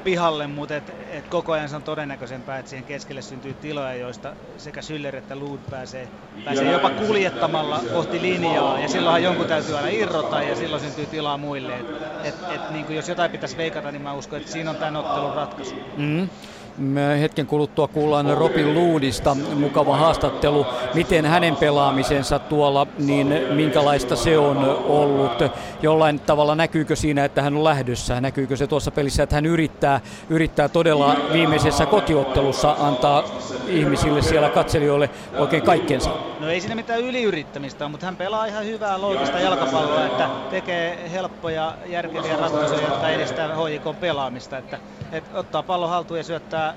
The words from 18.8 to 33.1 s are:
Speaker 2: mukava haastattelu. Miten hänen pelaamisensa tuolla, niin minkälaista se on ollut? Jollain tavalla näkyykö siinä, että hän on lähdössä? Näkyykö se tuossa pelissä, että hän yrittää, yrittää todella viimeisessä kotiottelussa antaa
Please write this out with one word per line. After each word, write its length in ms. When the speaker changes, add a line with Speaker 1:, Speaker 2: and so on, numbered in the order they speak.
Speaker 2:
mukava 440
haastattelu. 680
Miten 320
hänen 300
pelaamisensa 840
tuolla, 480
niin 280
minkälaista 640
se 220
on 200
ollut? 560
Jollain 380
tavalla 360
näkyykö 400
siinä, 300
että 160
hän 160
on 60
lähdössä? 580
Näkyykö 360
se 100
tuossa 240
pelissä, 320
että 120
hän 100
yrittää, 560
yrittää 400
todella 460
viimeisessä 520
kotiottelussa 960
antaa 440